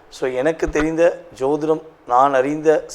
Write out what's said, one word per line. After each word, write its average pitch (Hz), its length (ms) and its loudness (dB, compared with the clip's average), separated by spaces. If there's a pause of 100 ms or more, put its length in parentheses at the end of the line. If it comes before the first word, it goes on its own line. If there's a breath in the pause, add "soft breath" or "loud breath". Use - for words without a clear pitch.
(160 soft breath)
So, 135 120 -4 (120)
எனக்கு 165 260 -2 (100)
தெரிந்த 160 280 0 (340)
ஜோதிடம், 151 440 -2 (300)
நான் 139 280 4
அறிந்த 151 300 0 (240)